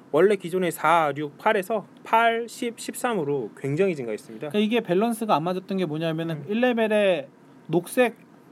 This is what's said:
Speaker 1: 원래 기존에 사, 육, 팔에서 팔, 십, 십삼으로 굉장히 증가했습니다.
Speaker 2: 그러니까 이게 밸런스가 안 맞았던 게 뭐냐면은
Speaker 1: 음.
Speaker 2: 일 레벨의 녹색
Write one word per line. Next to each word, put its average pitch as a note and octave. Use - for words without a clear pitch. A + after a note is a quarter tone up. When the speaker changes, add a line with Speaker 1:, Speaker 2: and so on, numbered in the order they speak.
Speaker 1:
원래 G3
기존에 F3+
사, D#3
육, D3
팔에서 G#3+
팔, A#3
십, A#3
십삼으로 C#3+
굉장히 D#3+
증가했습니다. A#2
Speaker 2:
그러니까 G#3
이게 A3
밸런스가 G#3+
안 D3+
맞았던 F#3
게 F#3
뭐냐면은 D#3+
Speaker 1:
음. C#3+
Speaker 2:
일 A3
레벨의 G#3+
녹색 G#3+